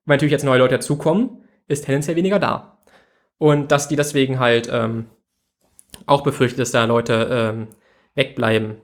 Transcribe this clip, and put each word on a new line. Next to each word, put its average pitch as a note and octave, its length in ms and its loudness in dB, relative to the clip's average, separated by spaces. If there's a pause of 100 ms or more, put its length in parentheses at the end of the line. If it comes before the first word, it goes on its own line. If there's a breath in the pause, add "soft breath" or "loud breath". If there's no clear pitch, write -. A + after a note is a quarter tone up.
wenn C#3+ 80 2
natürlich D3 180 2
jetzt C#3 120 -2
neue C3 140 4
Leute B2+ 160 4
dazukommen, D#3+ 680 -2 (260 loud breath)
ist C#3+ 160 -4
tendenziell C#3+ 320 -2
weniger F#3+ 220 0
da. - 400 -4 (600 soft breath)
Und D3 320 2
dass C#3+ 180 0
die D3 80 -2
deswegen C#3 420 0
halt, A#2 340 2
ähm, A2+ 340 -4 (1000)
auch C#3+ 160 2
befürchtet, B2+ 380 -2
dass A#2+ 120 -2
da A#2 120 2
Leute, A#2 460 0
ähm, A2+ 380 -4 (460 soft breath)
wegbleiben. A2+ 680 -2